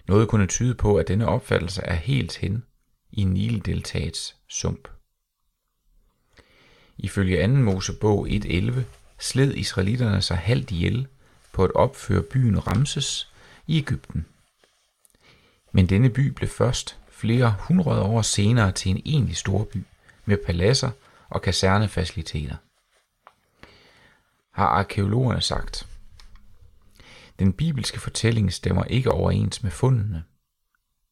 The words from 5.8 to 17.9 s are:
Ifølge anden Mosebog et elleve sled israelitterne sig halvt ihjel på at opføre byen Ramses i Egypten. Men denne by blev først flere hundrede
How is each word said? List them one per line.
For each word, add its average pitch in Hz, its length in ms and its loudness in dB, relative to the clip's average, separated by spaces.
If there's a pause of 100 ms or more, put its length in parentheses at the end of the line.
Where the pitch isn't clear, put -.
Ifølge 92 460 0
anden 131 200 4
Mosebog 98 680 0
et 104 140 -2
elleve 117 400 0 (340)
sled - 360 0
israelitterne 98 680 0
sig 90 160 -2
halvt 110 340 -2
ihjel 92 360 0 (460)
på 95 100 2
at - 80 2
opføre - 520 2
byen 117 440 0
Ramses - 680 -2 (340)
i 160 100 2
Egypten. - 480 -4 (1500)
Men 92 180 4
denne 110 200 4
by 131 180 0
blev - 220 -6
først - 500 -2 (100)
flere 113 500 2
hundrede 147 420 2